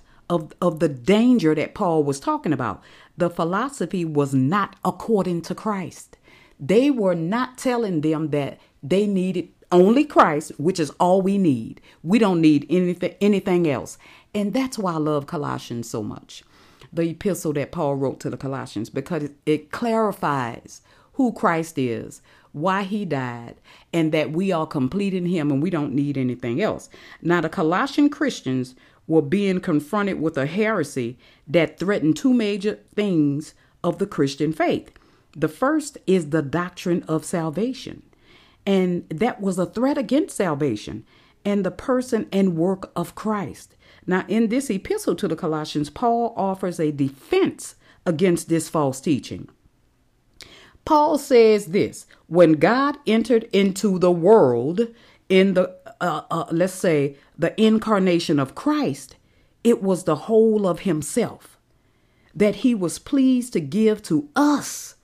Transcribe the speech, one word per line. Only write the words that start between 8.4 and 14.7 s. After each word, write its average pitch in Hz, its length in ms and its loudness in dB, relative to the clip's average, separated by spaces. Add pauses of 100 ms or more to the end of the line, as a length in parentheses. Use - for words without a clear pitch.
they 185 240 0
needed 185 440 -2 (220)
only 214 320 6
Christ, 180 520 2
which 170 220 -2
is 147 120 -2 (100)
all 180 200 4
we 196 160 0
need. 139 440 0 (240)
We 202 160 2
don't 185 200 2
need 151 300 6
anything, 175 500 0
anything 185 480 2
else. 120 300 -4 (340)
And 208 200 -4
that's 262 260 -4